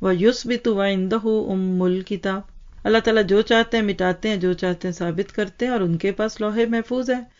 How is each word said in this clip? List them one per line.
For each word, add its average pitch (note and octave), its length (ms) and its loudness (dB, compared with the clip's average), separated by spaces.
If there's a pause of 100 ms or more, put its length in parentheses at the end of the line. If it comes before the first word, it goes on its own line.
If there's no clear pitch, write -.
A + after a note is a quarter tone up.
व F#3+ 80 2
युस्बितु A#3 640 0
व G3 100 0
इंदहु G3 460 0
उम्मुल F#3 720 0
किताब।" G3 460 -6 (380)
अल्लाह A3 140 4
ताला A3 220 4
जो G3+ 200 4
चाहते A3+ 340 2
हैं A3 80 2
मिटाते F#3 440 0
हैं, G3+ 120 -2
जो F3+ 140 2
चाहते F3+ 340 -4
हैं F3+ 40 -4
साबित F3 380 -4
करते G#3 340 -4
हैं, B3+ 80 -2
और A3 100 0
उनके F3 300 0
पास A3 280 -4
लौहे G#3+ 260 0
महफूज A#3 440 -2
है। B3 160 -4 (140)